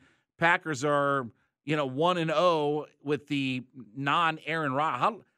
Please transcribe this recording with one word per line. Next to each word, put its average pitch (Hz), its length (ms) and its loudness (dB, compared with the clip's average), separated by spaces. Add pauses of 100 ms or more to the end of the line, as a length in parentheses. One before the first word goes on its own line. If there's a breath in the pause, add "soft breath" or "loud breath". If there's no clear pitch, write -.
(400 soft breath)
Packers 165 440 0
are, 143 460 0 (340)
you 151 120 -2
know, 151 100 0
one 156 320 0
and 165 140 -2
oh 151 560 2 (160)
with 143 240 -4
the 135 360 -2 (320)
non-Aaron 156 800 -2
Rod-, 143 260 0
how, 135 200 0 (180)